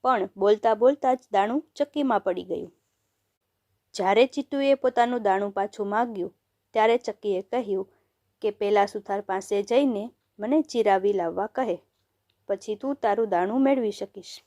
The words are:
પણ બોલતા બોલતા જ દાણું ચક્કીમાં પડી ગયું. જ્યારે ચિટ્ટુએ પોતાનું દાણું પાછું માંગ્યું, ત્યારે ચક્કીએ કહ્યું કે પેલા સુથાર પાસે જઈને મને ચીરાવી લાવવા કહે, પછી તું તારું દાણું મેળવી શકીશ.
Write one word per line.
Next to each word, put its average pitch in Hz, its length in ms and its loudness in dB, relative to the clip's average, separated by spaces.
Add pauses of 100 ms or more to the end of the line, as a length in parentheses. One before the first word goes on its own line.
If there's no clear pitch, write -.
પણ 226 340 0
બોલતા 208 380 4
બોલતા 254 400 2
જ 254 40 -8 (140)
દાણું 214 320 0 (120)
ચક્કીમાં 277 440 -2
પડી 180 240 -4
ગયું. 180 280 -8 (1200)
જ્યારે 208 340 4
ચિટ્ટુએ 277 480 0
પોતાનું 247 480 0
દાણું 202 280 0
પાછું 202 380 -6
માંગ્યું, 208 460 -4 (380)
ત્યારે 220 240 2
ચક્કીએ 202 460 -4
કહ્યું 202 460 -4 (520)
કે 214 100 -2
પેલા 202 360 2
સુથાર 202 340 -6
પાસે 196 420 -4
જઈને 233 480 0 (280)
મને 262 240 0
ચીરાવી 202 500 2
લાવવા 180 340 -2
કહે, 226 320 -4 (680)
પછી 202 260 -4
તું 262 200 -6
તારું 220 340 0
દાણું 196 340 2
મેળવી 262 280 2
શકીશ. - 560 -14